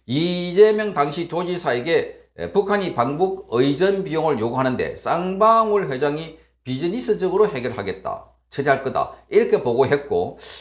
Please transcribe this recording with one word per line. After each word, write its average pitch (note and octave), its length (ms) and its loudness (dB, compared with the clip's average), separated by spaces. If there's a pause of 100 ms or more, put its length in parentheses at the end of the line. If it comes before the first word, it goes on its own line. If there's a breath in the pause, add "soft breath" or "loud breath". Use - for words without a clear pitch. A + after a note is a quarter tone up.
이재명 F3+ 880 2
당시 D3+ 340 -2
도지사에게 D#3+ 920 0 (340)
북한이 G3+ 400 0
방북 D#3 560 -2
의전 D3 540 2
비용을 D#3 340 0
요구하는데 A#2+ 580 -2
쌍방울 F#3+ 960 2
회장이 D3 480 -4 (240 soft breath)
비즈니스적으로 F#3 840 0
해결하겠다, G#2+ 800 -6 (240)
처리할 C#3 320 0
거다, - 300 -4 (160 loud breath)
이렇게 G#3+ 340 2
보고했고, A#2+ 760 0 (220 loud breath)